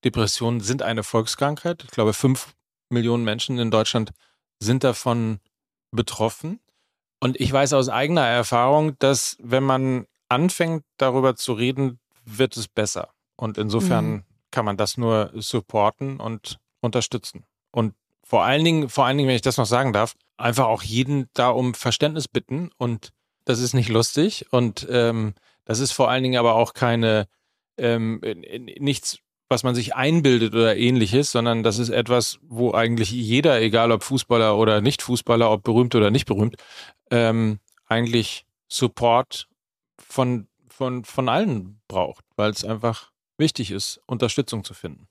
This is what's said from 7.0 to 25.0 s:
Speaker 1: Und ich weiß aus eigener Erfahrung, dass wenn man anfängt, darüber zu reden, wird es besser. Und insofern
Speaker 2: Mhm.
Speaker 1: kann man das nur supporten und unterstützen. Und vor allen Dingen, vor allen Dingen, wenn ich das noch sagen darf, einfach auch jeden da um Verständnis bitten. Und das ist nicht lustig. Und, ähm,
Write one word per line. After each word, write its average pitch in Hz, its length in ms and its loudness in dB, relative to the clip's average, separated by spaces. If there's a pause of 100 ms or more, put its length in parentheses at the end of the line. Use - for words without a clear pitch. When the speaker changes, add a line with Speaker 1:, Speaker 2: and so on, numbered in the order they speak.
Speaker 1:
Und 131 220 -2
ich 127 100 0
weiß 135 220 2
aus 135 160 2
eigener 139 380 0
Erfahrung, 127 720 2
dass 135 420 0
wenn 123 220 0
man 131 420 0 (240)
anfängt, 165 540 0 (140)
darüber 131 380 2
zu - 180 -6
reden, 127 460 -2 (260)
wird 117 320 0
es 110 100 -8
besser. 101 420 -4 (280)
Und 110 200 -6
insofern 110 500 0
Speaker 2:
Mhm. 107 160 -6 (280)
Speaker 1:
kann 113 140 -2
man 101 120 -2
das 104 200 -2
nur 113 360 0
supporten 110 880 -4
und - 400 -12 (200)
unterstützen. - 640 -4 (280)
Und 110 220 -2 (300)
vor 95 220 2
allen 143 180 2
Dingen, 160 240 2
vor 131 180 0
allen 135 120 0
Dingen, 139 100 2
wenn 127 80 2
ich 113 60 0
das 131 160 0
noch 120 80 2
sagen 120 260 2
darf, 104 240 0 (220)
einfach 120 280 0
auch 110 160 0
jeden 127 520 -2
da 127 160 2
um 123 240 0
Verständnis 151 560 -2
bitten. 143 480 -6
Und 120 340 -6 (320)
das 117 160 0
ist 123 140 -2
nicht 117 160 0
lustig. 127 600 0
Und, 123 380 0
ähm, 113 440 0 (320)